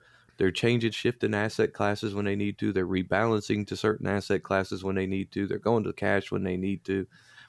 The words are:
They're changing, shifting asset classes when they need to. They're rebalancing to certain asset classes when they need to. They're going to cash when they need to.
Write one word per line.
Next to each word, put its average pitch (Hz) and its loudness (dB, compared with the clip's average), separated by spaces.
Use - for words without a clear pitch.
They're 95 2
changing, 117 2
shifting 107 0
asset 107 2
classes 104 -2
when 101 -2
they 101 0
need 104 -2
to. 107 0
They're 95 2
rebalancing 101 0
to 95 -6
certain 107 0
asset 98 0
classes 95 -2
when 95 -2
they 95 0
need 95 -4
to. 98 -2
They're 98 -2
going 110 2
to 95 -4
cash 98 -2
when 98 -2
they 92 -2
need 95 -2
to. 95 -2